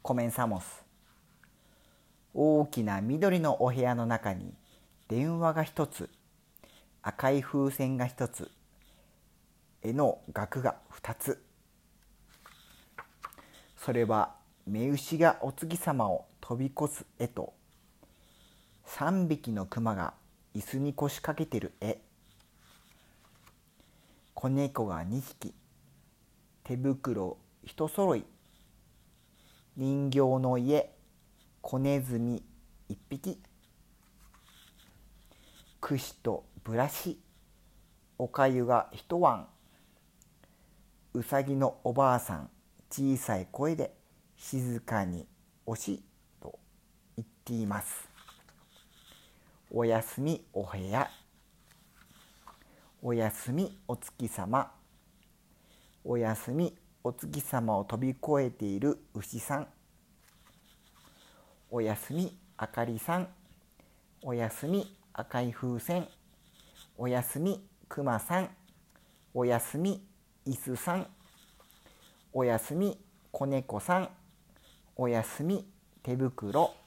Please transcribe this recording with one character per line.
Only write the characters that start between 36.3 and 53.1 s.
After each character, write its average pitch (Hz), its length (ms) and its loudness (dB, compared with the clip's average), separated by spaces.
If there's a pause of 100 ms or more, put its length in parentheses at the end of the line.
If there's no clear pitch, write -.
ブ 110 100 -4
ラ 123 140 4
シ、 - 320 -6 (960)
お 127 80 -4
か 135 220 4
ゆ 127 180 4
が 120 260 4
一 - 280 -4
碗。 123 260 4 (1700)
う 120 80 -2
さ 139 220 2
ぎ 139 100 -2
の 135 300 2
お 123 80 0
ば 131 220 6
あ 123 40 4
さ 101 180 -4
ん、 73 140 -10 (400)
小 135 260 2
さ 117 220 -2
い 92 140 -4
声 156 240 0
で、 - 180 -4 (420)
静 123 440 -4
か 107 240 0
に 90 240 -6 (380)
「お 110 100 -4
し」 - 260 -6 (380)
と - 180 -16 (580)
言 113 80 -8
っ - 40 -20 (160)
て - 80 -6
い 113 120 0
ま 101 180 -2
す。 - 260 -10 (1600)
お 117 140 0
や 113 160 4
す - 220 -6
み 156 200 0 (120)
お - 80 -2
部 - 160 -8
屋。 98 320 -2 (1900)
お 120 100 -2